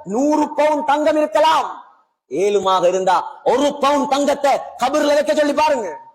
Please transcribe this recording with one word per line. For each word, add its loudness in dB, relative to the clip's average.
நூறு 0
பவுன் 0
தங்கம் 2
இருக்கலாம், 2
ஏழுமாக 0
இருந்தா 2
ஒரு 2
பவுன் 0
தங்கத்தை 0
கபர்ல 0
வைக்க 0
சொல்லி 0
பாருங்க. 0